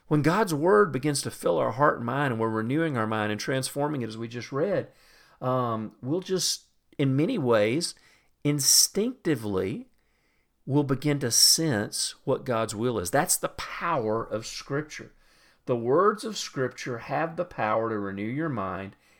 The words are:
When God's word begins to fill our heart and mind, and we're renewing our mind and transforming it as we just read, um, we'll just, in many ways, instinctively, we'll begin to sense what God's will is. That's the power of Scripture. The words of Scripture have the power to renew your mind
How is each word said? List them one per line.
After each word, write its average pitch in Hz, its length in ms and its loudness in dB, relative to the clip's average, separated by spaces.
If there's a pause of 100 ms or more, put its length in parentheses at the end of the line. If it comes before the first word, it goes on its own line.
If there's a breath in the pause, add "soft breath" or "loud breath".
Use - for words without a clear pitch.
When 151 140 2
God's 175 320 2
word 180 380 4
begins 139 300 -2
to 120 100 -6
fill 175 260 0
our 123 140 0
heart 139 260 2
and 117 80 -8
mind, 131 280 0
and 110 80 -2
we're 113 80 2
renewing 127 480 0
our 110 100 0
mind 107 240 0
and 104 80 -4
transforming 143 640 -4
it 113 80 -6
as 110 80 -12
we 117 100 -8
just 113 240 -10
read, 160 380 -2 (520 soft breath)
um, 120 600 -2
we'll 143 180 -2
just, 185 440 -2 (340)
in 135 180 2
many 190 220 2
ways, 120 580 2 (480 soft breath)
instinctively, 147 1400 2 (800)
we'll 143 180 2
begin 143 360 0
to 120 120 -2
sense - 840 2 (100)
what 131 200 0
God's 113 300 0
will 113 240 0
is. 87 120 -4
That's 147 260 2
the - 120 -4
power 113 760 -2
of 107 220 -6
Scripture. - 680 -8 (520 soft breath)
The 127 100 0
words 160 500 4
of 214 120 -8
Scripture 127 640 -6
have 156 360 -4
the 175 100 -4
power 113 440 0
to 110 80 -2
renew 98 260 -6
your 139 260 -4
mind 95 460 -6 (240 soft breath)